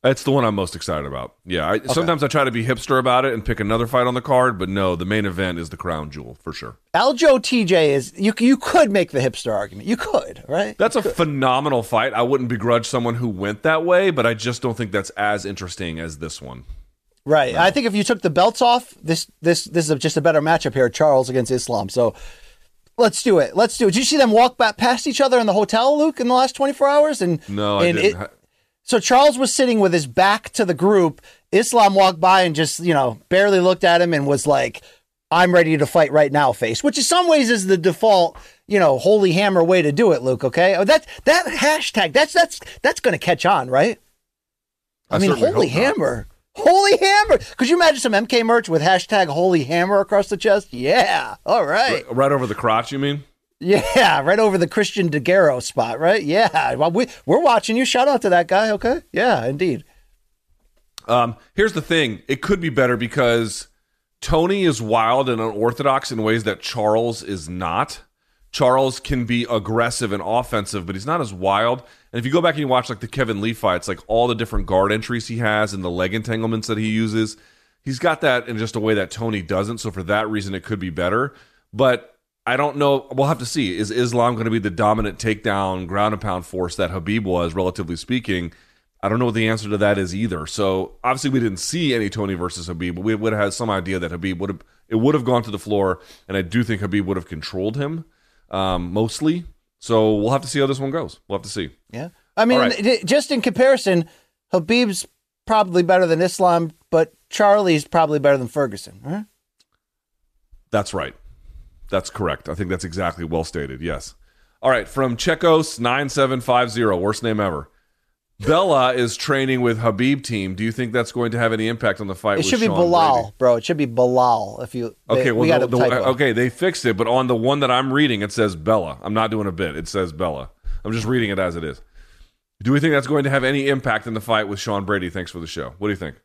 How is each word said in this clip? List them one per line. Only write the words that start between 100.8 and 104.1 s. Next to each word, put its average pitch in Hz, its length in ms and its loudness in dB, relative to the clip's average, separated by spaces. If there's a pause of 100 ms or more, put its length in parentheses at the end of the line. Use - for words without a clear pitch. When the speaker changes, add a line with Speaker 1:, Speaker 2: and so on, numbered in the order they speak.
Speaker 1:
one 139 100 -6
goes. 139 380 -8
We'll 101 100 -6
have - 60 -10
to 101 40 -14
see. 85 220 -8 (220)
Speaker 2:
Yeah. 131 160 -12 (280)
I 214 80 2
mean, 247 140 2
Speaker 1:
All 247 80 2
right. 247 160 -2
Speaker 2:
j-, 226 220 0
just 277 260 0
in 262 100 0
comparison, 208 680 2 (440)